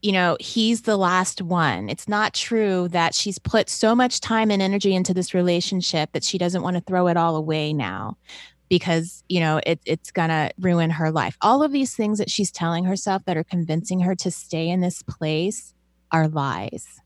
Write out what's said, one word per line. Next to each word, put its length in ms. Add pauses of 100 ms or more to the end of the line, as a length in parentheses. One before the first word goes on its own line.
you 100
know, 300
he's 400
the 160
last 440
one. 480
It's 200
not 240
true 560
that 260
she's 240
put 300
so 260
much 240
time 320
and 100
energy 320
into 200
this 200
relationship 800
that 140
she 120
doesn't 260
wanna 180
throw 260
it 80
all 220
away 340
now 460 (500)
because, 640
you 100
know, 260
it, 200
it's 260
gonna 480
ruin 300
her 220
life. 300
All 220
of 80
these 240
things 220
that 120
she's 220
telling 320
herself 400
that 140
are 80
convincing 560
her 140
to 160
stay 360
in 140
this 220
place 680 (380)
are 160
lies. 760